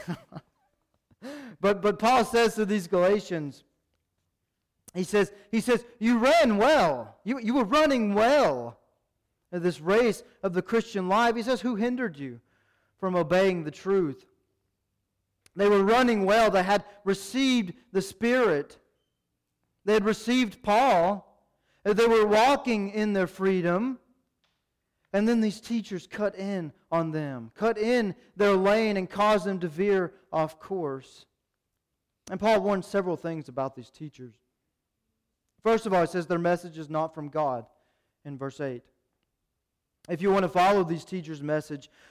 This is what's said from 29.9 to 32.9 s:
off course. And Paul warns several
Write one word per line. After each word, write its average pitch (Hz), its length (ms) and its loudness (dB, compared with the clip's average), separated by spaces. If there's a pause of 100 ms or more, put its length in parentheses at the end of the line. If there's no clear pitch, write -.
off 156 280 -4
course. 143 640 -10 (1080)
And - 80 -10
Paul 214 220 2
warns 196 260 -2
several 185 300 -2